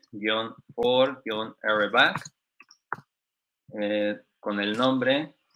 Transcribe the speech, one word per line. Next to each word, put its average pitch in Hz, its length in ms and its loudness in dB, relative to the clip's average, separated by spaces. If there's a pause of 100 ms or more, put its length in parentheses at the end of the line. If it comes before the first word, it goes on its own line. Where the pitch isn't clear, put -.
(140)
guion, 110 420 -4 (180)
for, 127 520 2
guion, 110 360 -6
R 107 280 2
back, 135 340 2 (1500)
eh, 104 440 -2 (180)
con 104 220 -4
el 107 160 -2
nombre 131 580 2 (200)